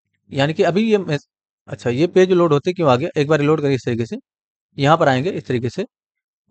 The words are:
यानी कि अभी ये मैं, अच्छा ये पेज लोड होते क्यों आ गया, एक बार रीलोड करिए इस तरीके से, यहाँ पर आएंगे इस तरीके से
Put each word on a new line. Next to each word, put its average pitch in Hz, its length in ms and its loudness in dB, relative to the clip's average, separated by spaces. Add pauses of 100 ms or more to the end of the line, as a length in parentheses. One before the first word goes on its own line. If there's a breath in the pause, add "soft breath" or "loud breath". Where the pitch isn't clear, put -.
(300)
यानी 143 220 -2
कि 160 120 0
अभी 196 260 0
ये 208 80 2
मैं, 160 200 -4 (500)
अच्छा 127 220 -6
ये 131 180 0
पेज 185 240 4
लोड 175 200 4
होते 147 200 0
क्यों 170 180 0
आ 151 60 6
गया, 147 200 -4
एक 147 120 -2
बार 156 100 2
रीलोड 147 220 0
करिए 143 140 0
इस 127 100 -6
तरीके 117 220 -4
से, 208 100 -10 (600)
यहाँ 147 220 4
पर 160 100 2
आएंगे 135 240 0
इस 151 140 -10
तरीके 123 240 -4
से 190 140 -8 (680)